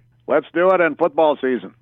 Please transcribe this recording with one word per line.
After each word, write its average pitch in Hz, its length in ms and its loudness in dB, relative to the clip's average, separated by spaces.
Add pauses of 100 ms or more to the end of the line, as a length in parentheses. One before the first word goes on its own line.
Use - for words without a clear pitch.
(280)
Let's 143 260 0
do 180 180 2
it 185 100 2
in 160 140 0
football 156 400 0
season. 117 460 -6